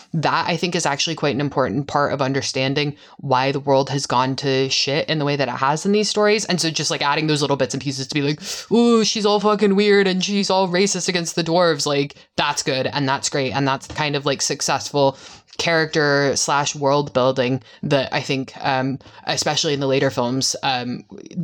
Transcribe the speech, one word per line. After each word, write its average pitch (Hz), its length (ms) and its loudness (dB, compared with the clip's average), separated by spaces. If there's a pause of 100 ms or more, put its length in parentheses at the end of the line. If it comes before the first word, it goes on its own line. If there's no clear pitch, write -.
(140)
that 151 340 0
I 170 80 0
think 175 180 -2
is 170 120 -2
actually 147 300 -2
quite 147 180 0
an 127 60 -2
important 139 460 -2
part 143 280 0
of 143 80 -2
understanding 139 760 -2 (220)
why 135 340 0
the 143 80 -6
world 135 300 2
has 139 160 -4
gone 131 300 0
to 135 340 0
shit 143 400 -2
in 156 80 0
the 147 80 -2
way 143 100 0
that 139 120 0
it 120 80 -6
has 139 280 0
in 196 80 2
these 208 160 2
stories. 208 380 2
And 175 140 0
so 160 100 -2
just, 151 200 -4
like, 147 120 -4
adding 147 240 0
those 147 160 2
little 139 160 2
bits 135 160 0
and 131 80 -4
pieces 135 240 -6
to - 80 -8
be 147 80 0
like, 147 180 0 (320)
"Ooh, 233 320 6
she's 208 220 0
all 208 120 4
fucking 208 380 4
weird 202 320 6
and 185 160 0
she's 202 260 0
all 190 180 2
racist 180 400 0
against 175 280 -4
the 170 80 0
dwarves," 165 420 2
like, 143 300 0 (200)
that's 147 280 -2
good 131 240 -2
and 143 200 -2
that's - 200 -2
great. 135 240 -2
And 139 140 0
that's 135 200 -2
the - 80 -14
kind 147 220 -2
of, 139 100 -6
like, 135 160 0
successful 139 720 0 (420)
character 151 760 2
slash 143 400 0
world 143 380 0
building 131 500 2 (220)
that 143 280 0
I 147 100 -2
think, 135 380 -4
um, 131 380 -2 (280)
especially 151 460 -2
in 139 80 0
the 139 60 0
later 135 240 2
films, 127 540 -2
um, 123 400 -4 (400)